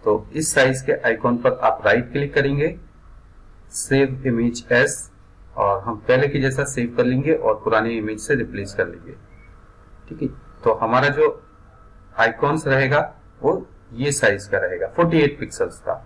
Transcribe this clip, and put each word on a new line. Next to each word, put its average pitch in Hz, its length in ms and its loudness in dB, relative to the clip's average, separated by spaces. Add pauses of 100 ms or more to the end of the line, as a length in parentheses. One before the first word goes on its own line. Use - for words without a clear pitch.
तो 104 280 0
इस 160 220 -4
size 131 280 4
के 147 100 -2 (100)
icon 120 340 0
पर 123 260 2
आप - 240 0
right 113 260 2
click 143 220 -4
करेंगे, 139 420 0 (920)
save 131 560 0
image 117 460 0
as, 131 300 2 (540)
और 98 240 0
हम 110 160 -6 (120)
पहले 135 200 4
के 139 120 -2
जैसा 135 240 0
save 120 320 -4
कर 123 80 4
लेंगे 135 280 2
और 110 220 2 (100)
पुराने 110 260 2
image 110 300 -4
से - 140 -2
replace 104 400 -6
कर 95 120 0
लेंगे। 85 260 -16 (960)
ठीक - 140 -12
है, 135 60 -4 (360)
तो - 80 4
हमारा 123 360 2
जो 143 200 2 (920)
icons 143 480 0
रहेगा 135 340 2 (420)
वो 156 120 2 (380)
ये 131 200 -2
size 101 320 0
का 98 140 -2
रहेगा, 92 280 -4
फ़ोर्टी 165 320 2
एट 143 220 2
pixels - 380 -6
का। - 160 -6 (120)